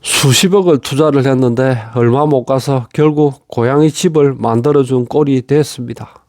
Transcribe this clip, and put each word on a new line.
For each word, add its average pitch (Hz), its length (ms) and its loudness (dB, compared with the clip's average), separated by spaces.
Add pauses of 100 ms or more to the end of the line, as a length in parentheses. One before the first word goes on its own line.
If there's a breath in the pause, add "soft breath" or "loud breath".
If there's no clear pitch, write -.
수십억을 175 760 0
투자를 139 480 0
했는데 131 500 0 (200)
얼마 120 280 2
못 139 200 0
가서 131 480 -2
결국 151 560 0
고양이 143 420 2
집을 151 440 0
만들어준 123 720 0
꼴이 139 420 0
됐습니다. 127 800 -4